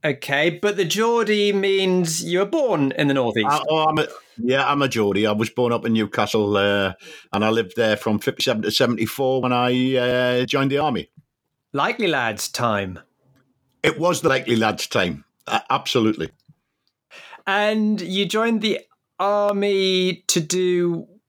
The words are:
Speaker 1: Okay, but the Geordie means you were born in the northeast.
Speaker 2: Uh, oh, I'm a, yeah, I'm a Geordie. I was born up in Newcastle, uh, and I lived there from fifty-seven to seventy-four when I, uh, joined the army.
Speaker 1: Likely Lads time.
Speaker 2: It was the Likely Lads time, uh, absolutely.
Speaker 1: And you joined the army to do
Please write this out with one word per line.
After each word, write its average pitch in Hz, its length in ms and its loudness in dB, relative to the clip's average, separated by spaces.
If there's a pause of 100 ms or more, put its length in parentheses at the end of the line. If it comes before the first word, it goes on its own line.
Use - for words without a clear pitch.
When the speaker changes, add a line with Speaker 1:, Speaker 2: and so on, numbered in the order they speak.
Speaker 1:
Okay, 147 460 0
but 196 260 -2
the 190 80 0
Geordie 208 680 2
means 190 720 0
you 170 160 -2
were 196 60 2
born 202 480 0
in 147 160 0
the 139 60 2
northeast. 117 360 0
Speaker 2:
Uh, 147 180 0
oh, 156 200 2
I'm 156 100 0
a, 151 80 0 (300)
yeah, 127 340 0
I'm 143 100 0
a 139 80 2
Geordie. 104 380 2
I 107 60 2
was 110 180 -2
born 120 220 0
up 117 120 -2
in 113 100 0
Newcastle, 104 640 0
uh, 98 360 2 (400)
and 101 120 0
I 110 60 2
lived 110 260 -2
there 110 200 2
from 107 240 -2
fifty-seven - 420 -2
to 107 80 -2
seventy-four 127 720 0
when 123 100 0
I, 127 440 0
uh, 123 480 0
joined 135 260 0
the 139 80 0
army. 143 320 -2 (600)
Speaker 1:
Likely 196 340 -2
Lads 120 420 -2
time. 101 520 -2 (800)
Speaker 2:
It 156 160 0
was 170 220 0
the 165 80 0
Likely 131 260 0
Lads 110 320 0
time, 87 380 -2 (240)
uh, - 120 0 (100)
absolutely. 117 600 0 (1160)
Speaker 1:
And 214 520 2
you 190 260 -2
joined 220 360 0
the 214 180 -2 (380)
army 196 1120 0
to 175 120 2
do 175 680 0 (200)